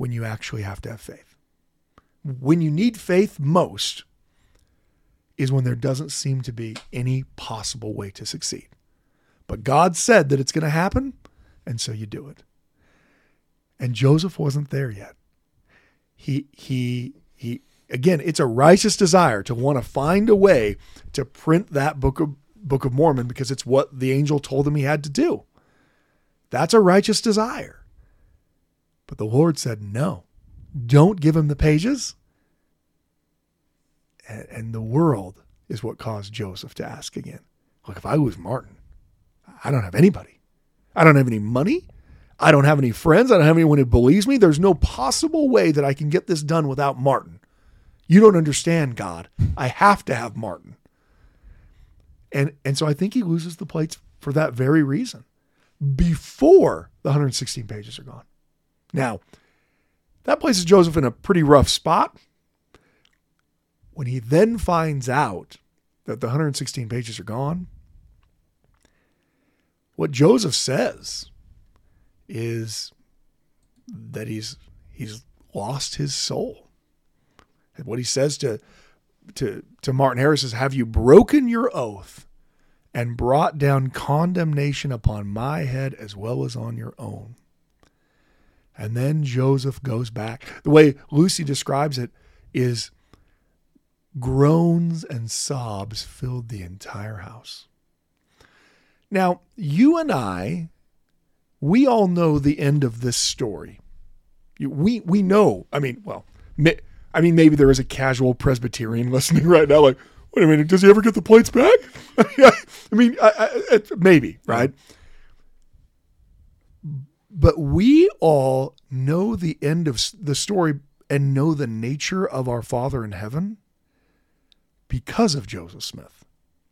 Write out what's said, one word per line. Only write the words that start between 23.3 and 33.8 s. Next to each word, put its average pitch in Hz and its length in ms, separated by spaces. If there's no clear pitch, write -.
it's - 160
what 131 340
the 131 120
angel 147 260
told 139 280
him 147 100
he 139 80
had 147 200
to 151 60
do. 277 320
That's 147 240
a 226 80
righteous 202 400
desire. 226 600
But 143 80
the 110 80
Lord 143 320
said, 110 240
"No, 110 400
don't 156 340
give 156 140
him 151 140
the 143 80
pages." 165 580